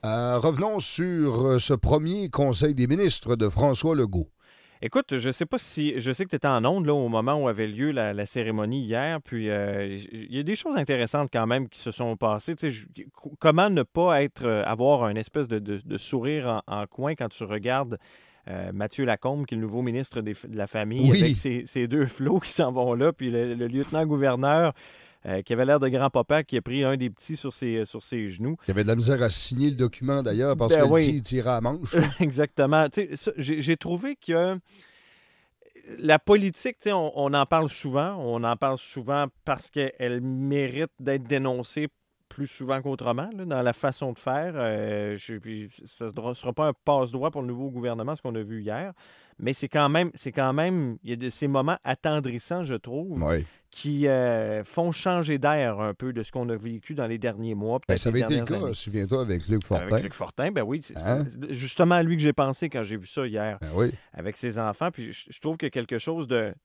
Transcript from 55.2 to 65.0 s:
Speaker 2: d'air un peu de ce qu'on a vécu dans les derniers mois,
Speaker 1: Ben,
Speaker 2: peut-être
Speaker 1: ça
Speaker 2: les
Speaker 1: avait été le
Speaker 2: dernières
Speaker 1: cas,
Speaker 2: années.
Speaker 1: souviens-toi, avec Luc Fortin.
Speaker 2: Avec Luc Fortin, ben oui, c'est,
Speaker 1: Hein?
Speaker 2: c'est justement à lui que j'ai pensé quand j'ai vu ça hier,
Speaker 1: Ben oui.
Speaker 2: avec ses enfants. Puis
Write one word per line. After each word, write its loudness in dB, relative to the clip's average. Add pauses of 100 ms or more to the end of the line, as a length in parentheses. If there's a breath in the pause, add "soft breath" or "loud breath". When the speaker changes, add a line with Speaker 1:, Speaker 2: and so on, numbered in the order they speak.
Speaker 2:
d'air 2
un 0
peu -6
de -4
ce -10
qu'on -4
a -2
vécu -10
dans -2
les -4
derniers -4
mois, -2
Speaker 1:
Ben, 0
Speaker 2:
peut-être 0
Speaker 1:
ça 0
Speaker 2:
les 2
Speaker 1:
avait 0
été 2
le -2
Speaker 2:
dernières -2
Speaker 1:
cas, -2
Speaker 2:
années. -4
Speaker 1:
souviens-toi, -2
avec -2
Luc 2
Fortin. 0
Speaker 2:
Avec 2
Luc -8
Fortin, -4
ben 0
oui, -4
c'est, -16
Speaker 1:
Hein? 0
Speaker 2:
c'est -10
justement 4
à 6
lui 2
que 2
j'ai 6
pensé 0
quand -4
j'ai -6
vu -12
ça -4
hier, -4
Speaker 1:
Ben -8
oui. -2 (200 loud breath)
Speaker 2:
avec -8
ses -6
enfants. -4
Puis -12